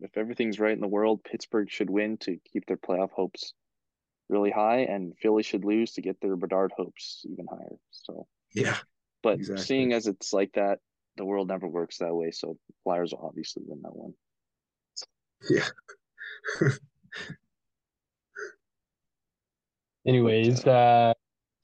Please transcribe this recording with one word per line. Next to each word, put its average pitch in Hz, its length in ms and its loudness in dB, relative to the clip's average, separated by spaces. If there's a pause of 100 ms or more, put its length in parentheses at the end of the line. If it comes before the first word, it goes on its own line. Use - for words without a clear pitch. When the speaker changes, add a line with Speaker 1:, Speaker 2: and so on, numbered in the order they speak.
Speaker 1:
if - 140 -14
everything's 110 440 -4
right 107 140 2
in - 80 -4
the 104 60 -4
world, 104 360 0
Pittsburgh 107 440 -4
should 98 220 -4
win 107 300 0
to 87 260 -6
keep - 220 -8
their 92 100 -2
playoff 92 320 -2
hopes - 460 -6 (720)
really 101 220 4
high, 113 300 6
and 95 360 -2
Philly 107 240 6
should 98 240 -2
lose 110 280 2
to - 100 -10
get 95 180 -4
their 98 140 -2
Bedard 92 420 0
hopes - 500 -10
even 90 200 -12
higher. - 320 -16 (100)
So, - 380 -16 (260)
Speaker 2:
Yeah, 110 240 -2 (460)
Speaker 1:
but 107 160 2
Speaker 2:
exactly. 98 260 -6
Speaker 1:
seeing 131 280 2
as 113 140 0
it's - 260 -4
like 98 200 0
that, 101 260 0 (380)
the 101 80 -8
world 98 220 0
never 92 200 -4
works 82 300 -4
that 85 180 -2
way. 82 160 -2
So 82 260 -10 (260)
Flyers 87 280 0
will - 160 -10
obviously - 380 -10
win 76 160 -14
that - 140 -14
one. - 180 -16 (1400)
Speaker 2:
Yeah. - 200 2 (760)
<laughs> - 320 0 (3250)
Speaker 3:
Anyways, 120 560 4
Speaker 1:
But, 139 60 4
uh, - 20 8
Speaker 3:
uh, 120 420 6 (500)